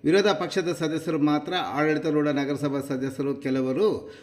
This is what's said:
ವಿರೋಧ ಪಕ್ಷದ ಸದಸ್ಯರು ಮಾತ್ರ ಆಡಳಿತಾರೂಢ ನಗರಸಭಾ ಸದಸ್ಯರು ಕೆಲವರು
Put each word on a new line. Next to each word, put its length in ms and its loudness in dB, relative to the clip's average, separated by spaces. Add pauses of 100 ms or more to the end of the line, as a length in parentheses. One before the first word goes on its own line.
ವಿರೋಧ 220 4
ಪಕ್ಷದ 520 0
ಸದಸ್ಯರು 400 -2
ಮಾತ್ರ 420 2
ಆಡಳಿತಾರೂಢ 680 2
ನಗರಸಭಾ 520 0
ಸದಸ್ಯರು 540 -2
ಕೆಲವರು 880 0